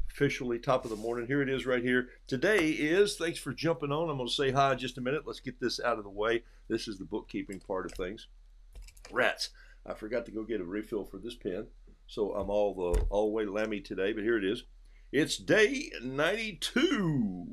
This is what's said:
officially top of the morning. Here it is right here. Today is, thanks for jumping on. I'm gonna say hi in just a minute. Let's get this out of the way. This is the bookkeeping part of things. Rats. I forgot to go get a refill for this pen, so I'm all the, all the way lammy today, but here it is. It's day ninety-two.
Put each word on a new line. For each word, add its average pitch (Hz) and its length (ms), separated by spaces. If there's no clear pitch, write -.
officially 123 480
top 127 260
of 120 60
the 110 80
morning. 120 300
Here 139 160
it 131 40
is 131 200
right 123 160
here. 127 260
Today 160 460
is, 185 460
thanks - 200
for 139 160
jumping 156 380
on. 160 180
I'm 143 80
gonna 123 140
say 139 180
hi 135 220
in 127 80
just 127 180
a 135 40
minute. 139 260
Let's 110 120
get 127 200
this 120 200
out 117 200
of 101 60
the 101 40
way. 110 320
This 113 200
is 101 100
the 92 80
bookkeeping 98 540
part 92 260
of 82 60
things. 92 360
Rats. 113 400
I - 80
forgot 110 320
to 113 60
go 110 120
get 110 160
a 87 60
refill 104 400
for 98 140
this 113 160
pen, 101 320
so 98 260
I'm 98 160
all 101 240
the, 87 280
all 104 160
the 107 40
way 110 140
lammy 104 340
today, 95 320
but 110 120
here 113 160
it 95 40
is. 110 200
It's 143 260
day 214 540
ninety-two. 160 1500